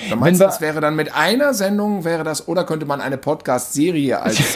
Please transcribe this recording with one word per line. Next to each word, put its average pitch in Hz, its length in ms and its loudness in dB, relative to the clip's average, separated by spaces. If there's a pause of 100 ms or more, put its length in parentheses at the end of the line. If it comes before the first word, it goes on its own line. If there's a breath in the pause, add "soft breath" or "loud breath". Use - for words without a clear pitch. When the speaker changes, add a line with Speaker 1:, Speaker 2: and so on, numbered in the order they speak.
Speaker 1:
Dann 214 80 -8
Speaker 2:
Wenn 110 80 -2
Speaker 1:
meinst 175 220 4
du, 190 40 10
Speaker 2:
wir 196 40 6
Speaker 1:
das 190 120 -4
wäre 156 220 -2
dann 156 140 0
mit 156 180 -2
einer 240 400 2
Sendung, 202 500 0
wäre 165 200 -2
das, 156 240 -6
oder 175 160 0
könnte 156 200 -4
man 139 160 -4
eine 131 160 -4
Podcast-Serie 139 1040 0
als, 110 180 0 (180)